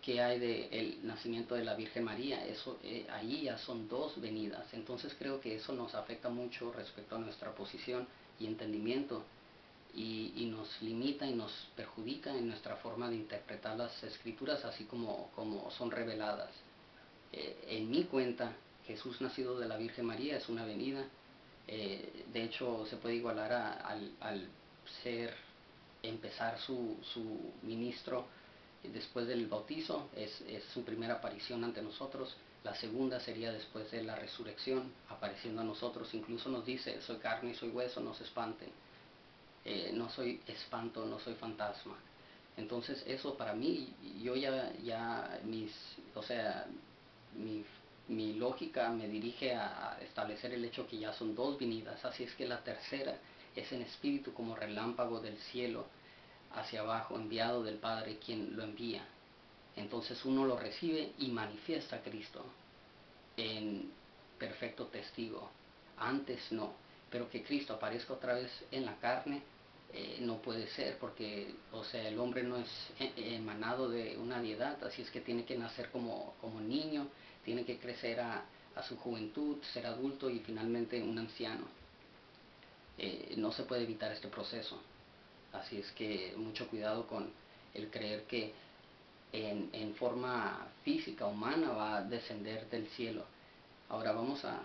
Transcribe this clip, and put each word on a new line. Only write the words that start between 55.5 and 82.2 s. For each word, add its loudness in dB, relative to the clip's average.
hacia -2
abajo, 2
enviado 4
del 2
Padre 0
quien 0
lo 0
envía. -2
Entonces -2
uno 10
lo 8
recibe 2
y 4
manifiesta 0
a -4
Cristo -6
en 0
perfecto -2
testigo. -4
Antes 2
no, 2
pero 0
que -2
Cristo 2
aparezca 0
otra 4
vez 2
en 2
la -2
carne, 2
eh, -4
no 2
puede 0
ser, 0
porque, -2
o -4
sea, -2
el 2
hombre 4
no 2
es 0
e-, 0
emanado 2
de 2
una 0
deidad, 2
así -2
es -4
que -2
tiene 2
que 0
nacer -2
como, -2
como -4
niño, 2
tiene 2
que -2
crecer 0
a, 2
a -2
su -4
juventud, 2
ser 0
adulto 2
y 2
finalmente 2
un 2
anciano. -2